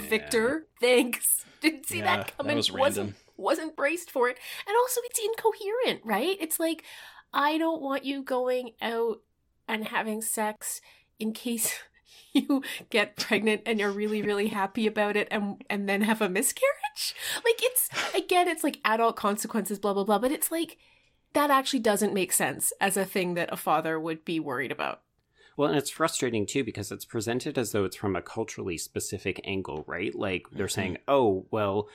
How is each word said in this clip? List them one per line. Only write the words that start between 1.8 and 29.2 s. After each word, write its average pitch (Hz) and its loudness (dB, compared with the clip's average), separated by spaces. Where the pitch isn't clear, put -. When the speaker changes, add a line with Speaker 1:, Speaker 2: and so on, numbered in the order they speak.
Speaker 1:
see - -4
Speaker 2:
Yeah, - 2
Speaker 1:
that - -4
Speaker 2:
that - -12
Speaker 1:
coming. - 0
Speaker 2:
was - 0
Speaker 1:
Wasn't, - 2
Speaker 2:
random. 101 -10
Speaker 1:
wasn't 311 0
braced 320 -2
for 247 2
it. 247 -2
And 403 -2
also, 494 2
it's - -6
incoherent, 440 0
right? 226 0
It's 311 -4
like, 330 -2
I 294 2
don't 320 0
want 269 -2
you 277 -4
going 254 -2
out 233 -2
and 220 -2
having 214 -2
sex 214 -4
in 220 -2
case 233 -2
<laughs> - -20
you 269 4
get 208 2
pregnant 214 2
and 233 0
you're 202 2
really, 208 0
really 202 0
happy 208 0
about 208 2
it 208 2
and, 202 -4
and 202 -2
then 196 2
have 214 4
a 208 4
miscarriage. - 0
Like, 453 2
it's, 494 0
again, 359 2
it's 330 -2
like - -2
adult 226 4
consequences, 208 -2
blah, 202 0
blah, 196 2
blah. 202 4
But 262 2
it's - -2
like, 330 -4
that 294 4
actually 269 4
doesn't 208 2
make 185 0
sense - 0
as 196 2
a 190 2
thing 180 -2
that 170 -2
a 190 -6
father 160 0
would 160 -6
be 165 -2
worried 135 -4
about. 73 -4
Speaker 3:
Well, 143 4
and 156 4
it's 139 0
frustrating, 117 0
too, 139 0
because 104 -6
it's 101 -10
presented 120 -2
as 113 -2
though 101 2
it's 92 -4
from 98 0
a 87 -2
culturally 101 -6
specific - -4